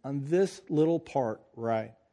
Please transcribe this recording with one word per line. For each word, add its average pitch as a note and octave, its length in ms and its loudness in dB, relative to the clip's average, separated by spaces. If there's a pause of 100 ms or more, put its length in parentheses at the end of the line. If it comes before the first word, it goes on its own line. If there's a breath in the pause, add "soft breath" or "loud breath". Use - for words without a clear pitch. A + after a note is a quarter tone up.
on C#3 220 -6
this F3+ 420 0
little D#3+ 320 2
part B2+ 400 -2 (160)
right A2+ 380 -2 (200)